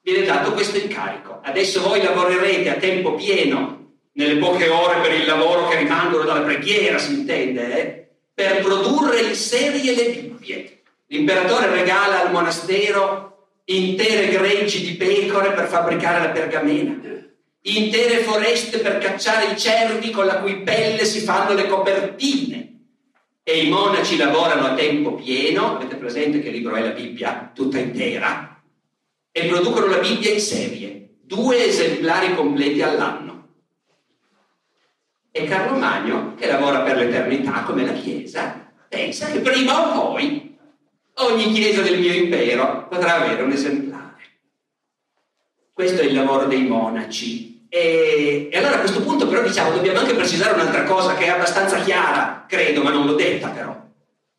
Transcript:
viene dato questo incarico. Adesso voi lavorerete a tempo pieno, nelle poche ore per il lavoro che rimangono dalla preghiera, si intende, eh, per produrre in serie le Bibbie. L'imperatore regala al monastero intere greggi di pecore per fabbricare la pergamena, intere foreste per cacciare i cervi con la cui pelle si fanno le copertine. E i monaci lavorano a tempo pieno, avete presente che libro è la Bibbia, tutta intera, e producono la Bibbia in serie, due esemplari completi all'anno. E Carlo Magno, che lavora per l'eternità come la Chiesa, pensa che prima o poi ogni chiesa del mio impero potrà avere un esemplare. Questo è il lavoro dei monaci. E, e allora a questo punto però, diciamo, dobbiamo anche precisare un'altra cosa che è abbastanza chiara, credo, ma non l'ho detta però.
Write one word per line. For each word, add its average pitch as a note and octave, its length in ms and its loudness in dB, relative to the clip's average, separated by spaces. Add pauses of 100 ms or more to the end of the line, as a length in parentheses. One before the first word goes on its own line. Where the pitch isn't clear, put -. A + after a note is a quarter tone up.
viene F#3 220 2
dato F3 300 0
questo G3+ 240 -2
incarico. - 680 -6
Adesso F#3+ 380 0
voi G3 220 2
lavorerete F#3 680 2
a - 60 -2
tempo F3+ 400 0
pieno, D#3 640 0 (340)
nelle D3 240 0
poche F3 300 2
ore E3+ 320 4
per E3 140 2
il D#3 120 0
lavoro D#3+ 420 2
che E3 100 2
rimangono D#3 480 0
dalla D3+ 160 0
preghiera, D3 580 0
si C#3+ 140 -2
intende, B2+ 680 -2
eh, - 280 -8 (240)
per F#3+ 300 0
produrre A#3 600 2
in G#3+ 120 0
serie C4 640 0
le A#3 160 2
Bibbie. - 720 -12 (240)
L'imperatore F3+ 640 2
regala F#3 500 2
al F3+ 100 2
monastero G3 1160 -2 (180)
intere F#3+ 640 0
greggi F#3+ 580 2
di E3+ 80 -6
pecore G3 600 2
per - 140 -2
fabbricare E3+ 520 0
la E3 100 0
pergamena, D3+ 680 -2 (640)
intere A3 540 2
foreste A3+ 640 0
per G3 180 0
cacciare G#3 560 0
i G#3 40 -6
cervi A3+ 520 0
con G3 160 0
la F#3+ 140 2
cui G3 240 -4
pelle G#3+ 420 0
si - 140 -2
fanno F#3+ 340 0
le G3 140 0
copertine. G3 1120 -2 (640)
E D#3+ 200 0
i D3 60 2
monaci G3 480 2
lavorano D3+ 480 2
a - 80 0
tempo D3 400 0
pieno, C#3 600 -2
avete C3 200 -8
presente C#3+ 460 -2
che - 80 -6
libro A2+ 260 -6
è A2+ 60 -2
la A2+ 80 -2
Bibbia, - 640 -8
tutta C3 240 -2
intera, - 840 -4 (720)
e E3+ 140 -2
producono G3 420 2
la F3+ 120 4
Bibbia - 320 0
in G#3+ 100 2
serie, - 800 -8
due A#3 440 0
esemplari F3 720 0
completi C#3+ 460 0
all'anno. - 480 -2 (2000)
E - 140 -4
Carlo F#3+ 320 0
Magno, - 580 -2
che - 120 -4
lavora - 340 2
per - 160 0
l'eternità A#2+ 640 0
come - 240 -2
la - 80 -2
Chiesa, - 760 -8 (200)
pensa - 380 -6
che D4+ 120 -2
prima - 580 2
o - 140 0
poi - 460 -4 (560)
ogni A3+ 400 2
chiesa G#3 280 2
del F3+ 180 2
mio F3 140 4
impero D#3 760 0
potrà E3+ 320 0
avere D#3 200 -2
un C3+ 100 0
esemplare. C#3 720 -4 (1500)
Questo F3+ 300 0
è C#3+ 40 4
il C3+ 80 2
lavoro C3+ 340 2
dei C3 160 2
monaci. A2+ 1080 -4
E, D#3 840 2
e B2+ 60 -2
allora - 180 2
a - 40 0
questo - 220 0
punto - 280 0
però, A#3 120 2
diciamo, F#3+ 300 0
dobbiamo F#3 280 0
anche A#3+ 140 0
precisare F3+ 400 0
un'altra - 300 0
cosa F3+ 320 2
che - 80 -2
è F3 60 0
abbastanza F3+ 500 0
chiara, - 680 0
credo, D3 380 0
ma C#3+ 60 2
non D3 160 2
l'ho D3 80 2
detta - 340 0
però. - 260 -10 (640)